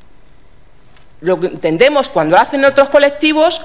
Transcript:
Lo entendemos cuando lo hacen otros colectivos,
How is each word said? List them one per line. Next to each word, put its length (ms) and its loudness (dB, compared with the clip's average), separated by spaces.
Lo 140 -2
entendemos 760 -2
cuando 260 0
lo 60 6
hacen 240 -2
otros 240 2
colectivos, 760 0